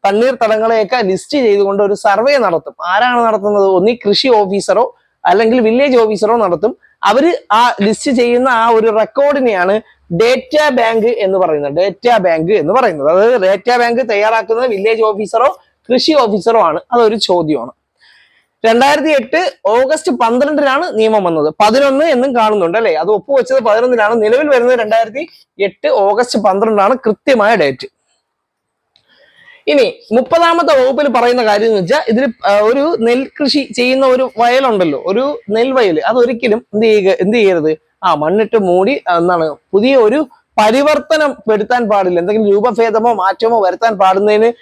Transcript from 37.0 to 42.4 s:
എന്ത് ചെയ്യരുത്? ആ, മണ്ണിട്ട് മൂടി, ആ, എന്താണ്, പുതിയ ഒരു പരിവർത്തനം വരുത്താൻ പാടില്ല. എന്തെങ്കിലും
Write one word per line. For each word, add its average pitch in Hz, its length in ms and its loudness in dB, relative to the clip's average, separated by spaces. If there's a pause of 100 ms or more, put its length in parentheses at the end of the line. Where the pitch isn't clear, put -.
എന്ത് 214 160 0
ചെയ്യരുത്? 165 400 0 (260)
ആ, 175 120 2
മണ്ണിട്ട് 196 420 -2
മൂടി, 190 520 0
ആ, 170 80 0
എന്താണ്, 170 380 0 (180)
പുതിയ 240 220 2
ഒരു 247 320 2 (320)
പരിവർത്തനം 294 760 0 (120)
വരുത്താൻ 214 420 -2
പാടില്ല. 185 300 0
എന്തെങ്കിലും 208 320 0